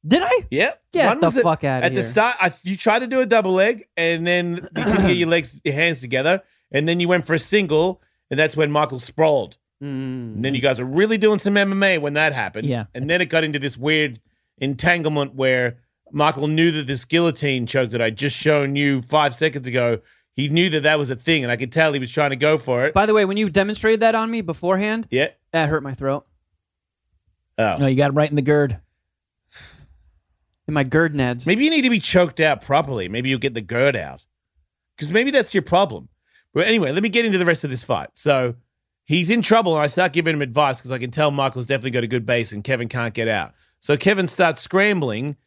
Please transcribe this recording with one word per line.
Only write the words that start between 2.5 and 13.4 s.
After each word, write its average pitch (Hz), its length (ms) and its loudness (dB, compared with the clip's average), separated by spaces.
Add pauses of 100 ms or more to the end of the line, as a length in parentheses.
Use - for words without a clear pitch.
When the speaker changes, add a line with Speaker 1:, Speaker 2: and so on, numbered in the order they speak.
Speaker 2:
you 185 120 -4
tried 220 240 2
to 254 80 -4
do 262 120 0
a 254 80 2
double 196 240 2
leg, 208 340 2 (100)
and 165 300 0
then 175 500 0
you 214 80 -2
couldn't 208 240 2
get 180 80 4
your 170 140 0
Speaker 1:
<clears throat> 165 60 4
Speaker 2:
legs, 156 280 -4
your 143 120 -2
hands 156 260 0
together, 131 400 0 (300)
and 151 180 0
then 175 100 0
you 175 80 0
went 175 200 2
for 165 80 0
a 156 40 0
single, 185 640 0 (300)
and 139 80 -2
that's 151 180 0
when 147 140 2
Michael 147 260 0
sprawled. 143 640 0 (220)
Speaker 1:
Mm. 131 540 -8
Speaker 2:
And 107 100 -6
then 135 100 -2
you 120 60 -2
guys 131 180 0
were 127 80 -4
really 202 320 2
doing 214 180 4
some 202 180 0
M 202 160 2
M 196 120 0
A 190 160 2
when 147 160 -4
that 151 180 2
happened. 110 340 -6
Speaker 3:
Yeah. 120 180 -2 (100)
Speaker 2:
And 131 140 -6
then 180 120 2
it 151 80 -2
got 160 140 0